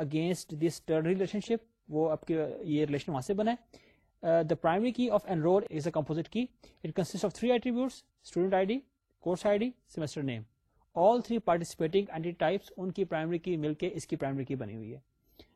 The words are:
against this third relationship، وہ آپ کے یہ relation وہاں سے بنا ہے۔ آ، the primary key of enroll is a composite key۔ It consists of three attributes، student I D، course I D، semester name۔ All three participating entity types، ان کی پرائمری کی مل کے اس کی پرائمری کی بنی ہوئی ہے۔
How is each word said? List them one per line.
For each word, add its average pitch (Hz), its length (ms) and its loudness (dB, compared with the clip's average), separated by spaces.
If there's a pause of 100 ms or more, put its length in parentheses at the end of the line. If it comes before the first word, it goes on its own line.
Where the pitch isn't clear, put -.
against 160 580 -2
this 165 100 2
third 160 340 -2
relationship، 190 540 0 (320)
وہ 156 220 0
آپ 151 140 -4
کے 170 100 -2 (280)
یہ 151 240 2
relation 143 260 -2
وہاں 135 80 -2
سے 196 140 -2
بنا 214 160 2
ہے۔ 247 60 0 (680)
آ، - 40 2
the 165 380 4
primary 214 320 2
key 247 100 2
of 196 260 2
enroll 170 240 6 (120)
is 156 80 -4
a 156 220 0
composite 156 340 -4
key۔ 240 80 2 (420)
It 160 140 -6
consists 190 280 -2
of - 20 -6
three 240 200 0
attributes، 247 440 0 (440)
student 190 260 4
I 190 40 2
D، 220 60 0 (540)
course 185 260 2
I 202 40 4
D، 208 60 0
semester 156 680 -6
name۔ 113 120 -6 (600)
All 220 140 8
three 233 220 -2 (120)
participating 170 540 0 (120)
entity 170 300 -2
types، 190 300 -2
ان 185 160 -6
کی 196 120 -2
پرائمری 170 340 -2
کی 175 180 -4
مل 151 180 -2
کے 170 180 -4
اس 156 140 -8
کی 165 100 -4
پرائمری 135 280 -2
کی 139 100 -6
بنی 113 220 -6
ہوئی 113 180 -10
ہے۔ 135 60 -16 (560)